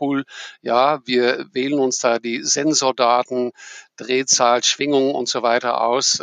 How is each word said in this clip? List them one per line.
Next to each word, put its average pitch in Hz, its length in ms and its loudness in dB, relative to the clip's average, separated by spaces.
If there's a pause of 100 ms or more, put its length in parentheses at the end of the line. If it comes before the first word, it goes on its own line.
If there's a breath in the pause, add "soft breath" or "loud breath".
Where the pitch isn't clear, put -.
cool, 139 240 -2 (360 loud breath)
ja, 131 460 2
wir 123 460 2
wählen 139 280 0
uns 131 180 0
da 117 200 2
die 117 240 -6
Sensordaten, 127 1080 0 (440 loud breath)
Drehzahl, 123 680 0
Schwingung 139 500 0
und 127 140 -4
so 123 140 -4
weiter 120 380 0
aus.“ 120 420 0